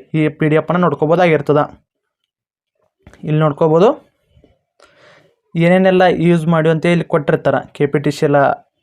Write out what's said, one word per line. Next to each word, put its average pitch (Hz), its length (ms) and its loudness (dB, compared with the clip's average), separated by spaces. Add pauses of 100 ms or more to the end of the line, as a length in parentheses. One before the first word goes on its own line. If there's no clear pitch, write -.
(200)
ಈ 151 40 0 (140)
ಪಿ 156 140 -2
ಡಿ 156 100 2
ಎಫ್ 156 100 -6
ಅನ್ನ 180 140 -2
ನೋಡ್ಕೋಬೋದಾಗಿರ್ತದ. 156 760 0 (1700)
ಇಲ್ಲಿ 156 160 -2
ನೋಡ್ಕೋಬೋದು 160 460 2 (1800)
ಏನೇನೆಲ್ಲ 185 380 2 (260)
ಯೂಸ್ 165 240 0
ಮಾಡಿ 160 200 0
ಅಂತ 160 120 -4 (100)
ಇಲ್ಲಿ 165 180 -4
ಕೊಟ್ಟಿರ್ತಾರೆ. 143 460 -2 (160)
ಕೆ 147 160 -2
ಪಿ 151 140 -2
ಟಿ 151 120 -2
ಸಿ - 100 -4
ಎಲ್ಲ 143 120 2 (440)